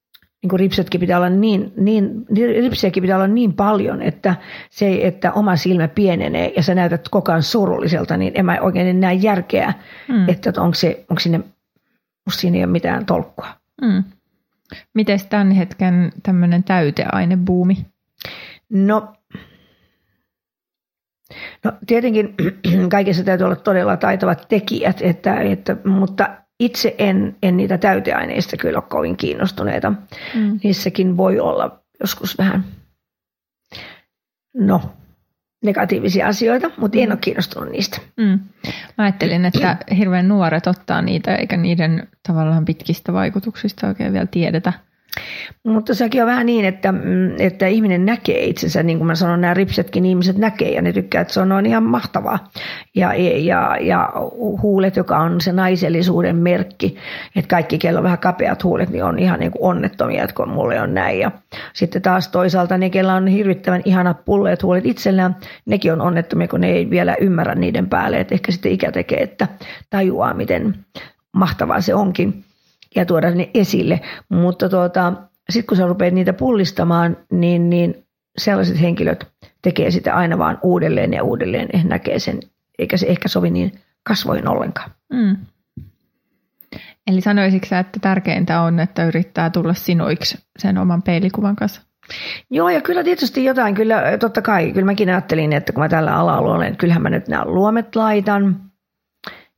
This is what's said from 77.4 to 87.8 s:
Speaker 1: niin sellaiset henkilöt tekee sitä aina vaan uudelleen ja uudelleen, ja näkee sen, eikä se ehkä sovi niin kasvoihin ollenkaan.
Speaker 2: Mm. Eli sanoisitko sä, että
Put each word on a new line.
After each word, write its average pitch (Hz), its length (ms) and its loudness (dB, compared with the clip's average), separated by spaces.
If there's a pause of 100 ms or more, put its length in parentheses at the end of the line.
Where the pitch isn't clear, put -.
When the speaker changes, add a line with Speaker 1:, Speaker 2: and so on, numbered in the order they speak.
Speaker 1:
niin 175 340 0 (340)
sellaiset 190 420 2
henkilöt 170 460 0 (360)
tekee 175 280 0
sitä 180 240 0
aina 170 240 0
vaan - 240 -2
uudelleen 170 500 2
ja - 100 -2
uudelleen, - 500 -2
ja 190 120 0
näkee - 340 -2
sen, - 220 -6 (380)
eikä 180 180 -2
se 185 100 0
ehkä 180 220 0
sovi 175 220 0
niin 180 220 -2 (300)
kasvoihin - 460 -2
ollenkaan. - 420 -4 (220)
Speaker 2:
Mm. 214 240 0 (1700)
Eli 185 140 2
sanoisitko 190 480 2
sä, 185 100 -2
että 185 220 -6